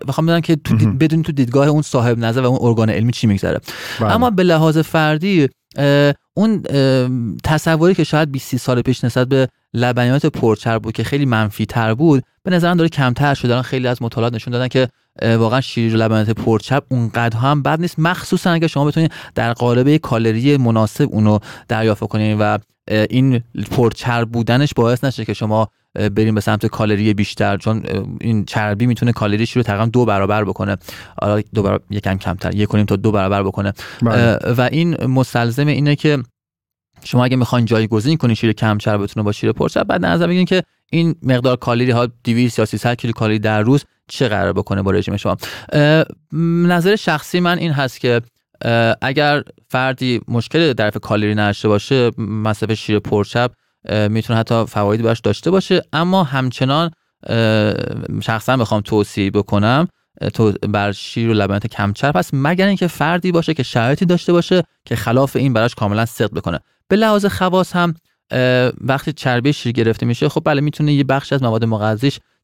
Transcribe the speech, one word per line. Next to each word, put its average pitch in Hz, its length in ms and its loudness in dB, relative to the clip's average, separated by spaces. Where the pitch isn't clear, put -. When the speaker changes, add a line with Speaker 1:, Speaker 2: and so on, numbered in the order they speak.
Speaker 1:
بخوام 160 180 -2
بدونم 165 160 2
که 165 140 0
تو 117 220 0
دید-، 110 100 4
Speaker 2:
مهم. 113 100 0
Speaker 1:
بدونیم 156 260 2
تو 170 80 -4
دیدگاه 139 360 2
اون 151 140 2
صاحب 120 360 0
نظر 117 240 0
و 127 40 2
اون 127 160 2
ارگان 113 280 2
علمی 110 220 2
چی - 160 -2
می‌گذره. 92 320 0
Speaker 2:
بله. 113 120 2
Speaker 1:
اما 240 180 2
به 185 140 2
لحاظ 160 340 4
فردی، 156 720 2
اه، 143 360 4
اون، 214 360 0
اه، 131 400 2
تصوری 160 520 2
که 165 80 0
شاید 151 280 0
بیست 135 160 -8
سی 127 100 -4
سال 123 240 0
پیش - 220 -2
نسبت 127 240 0
به 131 200 2
لبنیات 123 520 0
پرچرب 113 560 0
بود 110 120 -8
که 117 100 -4
خیلی 143 220 -2
منفی 110 400 0
تر 113 280 -2
بود، 139 300 2
به 185 80 -2
نظرم 175 260 2
داره 165 120 2
کمتر 139 440 0
شده. 123 200 -2
الان 127 100 -2
خیلی 127 240 -4
از 123 140 -2
مطالعات 117 320 -2
نشون 120 200 -8
دادن 123 140 -2
که، 127 200 2
اه، 117 140 2
واقعاً 113 260 2
شیر 113 340 -2
و - 20 2
لبنیات 110 320 2
پرچرب 113 600 0
اونقدر 117 480 -2
هم 139 240 0
بد 151 200 -2
نیست، 175 180 -4
مخصوصاً 175 520 0
اگه 165 160 2
شما 147 180 0
بتونید 160 260 0
در 117 180 0
قالب 120 340 2
یک 156 140 4
کالری 113 560 0
مناسب 117 540 2
اونو 107 280 2
دریافت 110 360 0
کنید 107 360 0
و، 107 40 2
اه، 107 680 -2
این 127 340 2
پرچرب 117 600 0
بودنش 120 420 0
باعث 120 300 2
نشه 123 220 -4
که 107 80 -4
شما، 107 340 0
اه، 104 140 0
بریم 110 260 2
به 104 60 2
سمت 107 240 0
کالری 107 480 0
بیشتر، 101 440 -2
چون، 110 300 -4
اه، 98 160 -4
این 110 240 -2
چربی 107 400 -2
می‌تونه 120 260 2
کالریش 107 440 -2
رو 127 80 2
تقریباً 104 220 0
دو 120 200 2
برابر 101 380 2
بکنه. 95 340 -4
حالا 107 200 0
دو 104 100 2
برابر، 101 260 0
یکم 98 280 -2
کمتر، 90 380 -6
یک 104 180 0
و 107 40 2
نیم 104 80 4
تا 101 100 0
دو 101 160 0
برابر 101 320 0
بکنه. 101 300 -4
Speaker 2:
بله. 117 420 4
Speaker 1:
اه، 120 100 -2
و 123 80 0
این 156 440 0
مستلزم 127 640 0
اینه 147 280 2
که 147 240 0
شما 123 220 0
اگه 127 120 0
می‌خواین 120 280 2
جایگزین 110 520 2
کنین 117 180 2
شیر 110 180 0
کم 107 240 0
چربتون 104 440 -2
رو - 20 -2
با 104 80 0
شیر 110 200 -2
پرچرب، - 360 -2
بعد 190 140 0
در 170 80 0
نظر 170 180 2
بگیرین 180 180 2
که 185 180 0
این 170 320 0
مقدار 127 320 2
کالری 123 360 0
ها، 120 160 2
دویست 117 360 2
یا 110 60 2
سیصد 120 300 -2
کیلو 117 180 -4
کالری 110 260 -2
در 107 220 0
روز، 131 240 2
چه - 200 -2
قرار 95 260 0
بکنه 98 280 -2
با 95 100 -2
رژیم 95 260 -2
شما. 95 200 -2
اه، 151 320 4
نظر 175 280 2
شخصی 180 440 -4
من 175 180 0
این 170 140 -2
هست 139 280 -4
که، 120 220 0
اه، 117 400 2
اگر 143 420 0
فردی 127 580 -2
مشکل 127 460 0
در 107 180 0
کالری 104 440 -2
نداشته 104 320 0
باشه، 117 500 2
مصرف 107 560 -4
شیر 107 260 -2
پرچرب، 120 520 -2
اه، 107 180 0
می‌تونه 113 320 0
حتی 113 280 0
فوایدی 107 360 0
براش 113 160 0
داشته 107 320 -2
باشه، 185 300 0
اما 180 300 0
همچنان، 135 680 -2
اه، 110 460 2
شخصاً 117 360 -2
بخوام 110 240 0
توصیه 101 500 0
بکنم، 104 560 2
اه، 101 80 -4
تو-، 107 220 2
بر 101 400 -2
شیر 113 380 -4
و 113 40 2
لبنیات 101 340 0
کم 101 260 -2
چرب 143 240 0
هست، 180 160 -2
مگر 170 340 2
اینکه 185 200 0
فردی 170 440 -2
باشه 165 220 0
که 131 100 -2
شرایطی 127 420 0
داشته 175 280 2
باشه 175 300 2
که 123 100 -4
خلاف 127 400 0
این 127 180 2
براش 113 220 0
کاملاً 107 300 0
صدق 113 280 -4
بکنه. 87 260 -6
به 190 80 2
لحاظ 208 300 2
خواص 185 500 0
هم، 170 180 0
اه، 127 400 2
وقتی 139 320 -2
چربی 127 400 0
شیر 123 180 -4
گرفته 113 340 0
می‌شه، 120 240 0
خب 151 160 -4
بله، 147 160 0
می‌تونه 147 320 0
یه 139 100 2
بخشی 135 320 -2
از 131 80 0
مواد 113 220 0
مغذیش 110 540 0